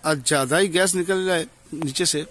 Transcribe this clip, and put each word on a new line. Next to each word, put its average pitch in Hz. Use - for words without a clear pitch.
आज 151
ज़्यादा 139
ही 196
गैस 185
निकल 185
रहा 185
है 160
नीचे 156
से। 156